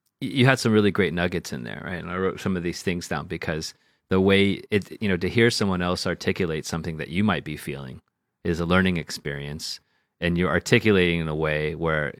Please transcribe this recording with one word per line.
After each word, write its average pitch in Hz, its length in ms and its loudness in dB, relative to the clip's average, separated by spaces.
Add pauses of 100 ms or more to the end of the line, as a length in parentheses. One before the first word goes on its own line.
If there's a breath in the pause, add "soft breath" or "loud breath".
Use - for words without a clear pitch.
(220)
y-, 135 80 -6
you 127 160 2
had 131 140 4
some 117 140 2
really 104 180 6
great 85 220 0
nuggets 87 400 -2
in 64 100 -8
there, 55 220 -12
right? 85 140 -8
And 82 100 -10
I 90 80 -6
wrote 95 220 -2
some 95 180 -2
of 85 60 -4
these 85 180 -4
things 87 260 -4
down 80 200 -6
because 80 460 -6 (360)
the 95 100 4
way 98 420 6 (100)
it, 101 300 -2
you 107 60 0
know, 92 100 2
to 90 120 -2
hear 113 200 4
someone 95 320 0
else 90 240 -2
articulate 87 600 -2
something 80 320 -6
that 76 120 -8
you 87 140 0
might 87 200 2
be 76 140 -8
feeling 67 440 -10 (420)
is 85 160 0
a 85 60 0
learning 92 320 4
experience. 71 840 -10 (420)
And 87 160 0
you're 87 120 2
articulating 90 680 4
in 80 80 -2
a 78 80 -4
way 78 400 -2
where, 78 440 -2